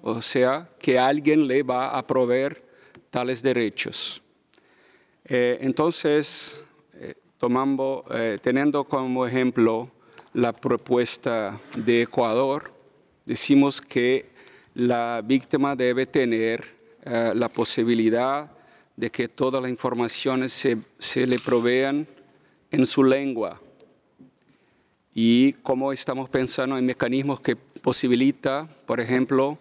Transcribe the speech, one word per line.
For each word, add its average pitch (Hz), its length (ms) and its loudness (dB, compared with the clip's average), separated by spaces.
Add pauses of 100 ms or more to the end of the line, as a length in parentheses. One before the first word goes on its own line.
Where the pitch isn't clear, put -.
o 117 200 -4
sea, 135 460 0 (100)
que 127 200 2
alguien 147 480 2
le 131 160 2
va 127 340 -4
a 127 100 -4
proveer 131 580 0 (460)
tales 123 320 -4
derechos. - 800 -2 (1000)
Eh, 123 360 0
entonces, 147 1040 -2 (300)
eh, - 200 -16 (240)
tomando, 135 720 0
eh, 113 320 -2
teniendo 139 420 2
como 127 420 -2
ejemplo 120 640 0 (420)
la 120 200 0
propuesta 117 1080 -2 (160)
de 117 260 2
Ecuador, 131 720 -2 (520)
decimos 139 560 4
que 127 460 0 (480)
la 120 500 0
víctima 135 520 0
debe 123 300 0
tener, 113 580 0 (400)
eh, 117 300 0
la 117 140 0
posibilidad 120 1000 0 (460)
de 113 140 -4
que 120 180 -4
todas 131 340 -2
las 127 80 -4
informaciones 123 840 -2
se, 117 260 0 (200)
se - 280 -2
le 123 120 0
provean 127 680 0 (640)
en 131 140 2
su 139 200 2
lengua. 131 560 0 (1500)
Y 120 380 4 (100)
como 135 300 -2
estamos 131 360 -8
pensando 131 480 -2
en 127 100 0
mecanismos 131 520 -2
que 123 160 -2
posibilita, 135 1120 0 (180)
por 123 120 -2
ejemplo 131 640 0